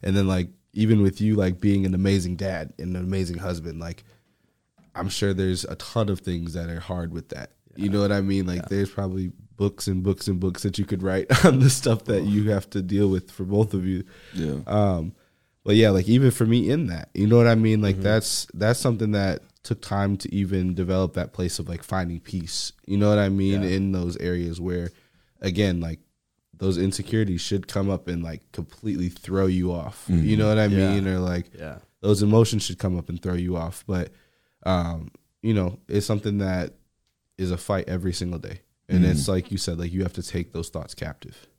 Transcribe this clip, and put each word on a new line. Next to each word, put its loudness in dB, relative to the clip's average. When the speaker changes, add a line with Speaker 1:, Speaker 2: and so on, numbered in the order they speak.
Speaker 1:
And 0
then, 4
like, 0
even 4
with 2
you, 2
like, 0
being 2
an 0
amazing 2
dad -6
and -8
an -6
amazing -4
husband, -8
like, -12
I'm -6
sure 0
there's -2
a -8
ton -2
of -2
things -6
that -6
are -8
hard -8
with -10
that. -14
You -4
Speaker 2:
Yeah. 0
Speaker 1:
know 2
what 2
I 2
mean? 0
Like, -2
Speaker 2:
Yeah. -12
Speaker 1:
there's 0
probably -4
books -2
and 0
books 0
and 0
books -2
that -2
you 0
could -4
write 0
<laughs> 2
on 8
the 8
stuff 0
that 0
Speaker 2:
Oof. 0
Speaker 1:
you 2
have 0
to -4
deal 2
with -2
for -8
both 2
of -2
you. -2
Speaker 3:
Yeah. -4
Speaker 1:
Um, 0
but 2
yeah, 8
like, 2
even 6
for 0
me 2
in 0
that, -10
you 2
know 6
what 8
I 6
mean? 4
Like, 2
Speaker 2:
Mm-hmm. -6
Speaker 1:
that's, 0
that's 2
something 0
that 0
took -4
time 0
to -8
even 0
develop 0
that -6
place -4
of, -8
like, -8
finding -4
peace. -8
You -2
know 4
what 6
I 4
mean? 2
Speaker 2:
Yeah. 0
Speaker 1:
In 0
those -2
areas -4
where, -4
again, 0
like, -6
those 0
insecurities 0
should -4
come -2
up -4
and, -6
like, -10
completely -6
throw -2
you 0
off. -10
Speaker 3:
Mm-hmm. 4
Speaker 1:
You 4
know 4
what 4
I 4
Speaker 2:
Yeah. 4
Speaker 1:
mean? 0
Or, 0
like, -2
Speaker 2:
Yeah. -12
Speaker 1:
those 4
emotions 4
should -6
come -2
up -6
and -8
throw -4
you -2
off. -8
But, -4
um, -2
you 2
know, 0
it's 0
something -2
that -2
is -4
a -2
fight -4
every -2
single -6
day. -14
And 4
Speaker 3:
Mm-hmm. 6
Speaker 1:
it's 0
like 0
you -4
said, -4
like, -6
you 0
have -4
to -10
take -6
those -8
thoughts -10
captive. -14